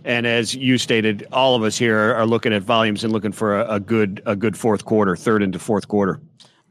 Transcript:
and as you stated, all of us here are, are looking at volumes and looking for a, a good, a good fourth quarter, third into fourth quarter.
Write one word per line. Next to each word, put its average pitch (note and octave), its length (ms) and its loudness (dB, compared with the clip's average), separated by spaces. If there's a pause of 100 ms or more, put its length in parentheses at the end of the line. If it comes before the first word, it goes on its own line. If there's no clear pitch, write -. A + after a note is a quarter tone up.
and A#2+ 240 -2
as A#2 260 0
you B2+ 240 2
stated, A2 540 0
all C3 240 4
of A2 80 0
us G#2+ 140 -2
here A2+ 200 2
are, A2+ 180 2
are A2+ 100 2
looking A2+ 260 0
at G#2 100 0
volumes A2 440 0
and A2 80 -2
looking G#2 180 -2
for G2+ 300 -2
a, A2 140 -2
a G2+ 40 -2
good, G#2 460 -2
a G#2+ 100 -2
good F#2+ 220 -2
fourth G#2+ 260 0
quarter, G#2 320 2
third G#2+ 260 0
into F#2 180 -2
fourth G2+ 280 -2
quarter. F#2+ 320 0 (520)